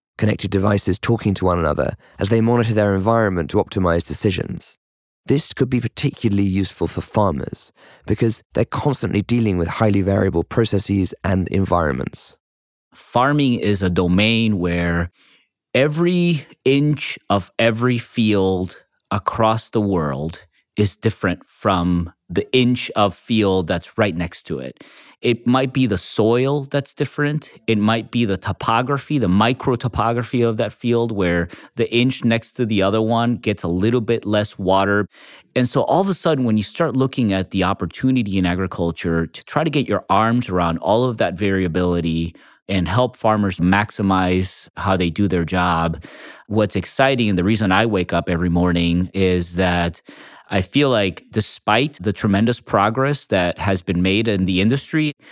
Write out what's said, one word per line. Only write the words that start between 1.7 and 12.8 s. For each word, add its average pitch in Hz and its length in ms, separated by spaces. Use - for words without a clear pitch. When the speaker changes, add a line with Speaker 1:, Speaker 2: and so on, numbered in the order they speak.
Speaker 1:
as 98 120
they 113 100
monitor 113 340
their 104 220
environment 98 540
to 98 80
optimize 90 480
decisions. - 720
This - 260
could 127 180
be 127 120
particularly 101 640
useful 92 440
for - 140
farmers - 720
because 113 340
they're - 100
constantly - 580
dealing 110 360
with 82 100
highly 101 340
variable 95 440
processes 101 760
and 92 280
environments. 85 880